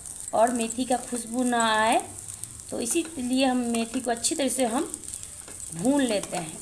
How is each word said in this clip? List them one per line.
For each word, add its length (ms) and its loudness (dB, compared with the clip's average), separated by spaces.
और 160 6
मेथी 340 0
का 120 2
खुशबू 480 -2
ना 360 4
आए। 220 4
तो 100 -4
इसीलिए 640 0
हम 120 4
मेथी 440 0
को 100 -2
अच्छी 240 0
तरह 140 2
से 160 2
हम 360 -2
भून 260 4
लेते 360 0
हैं। 260 -6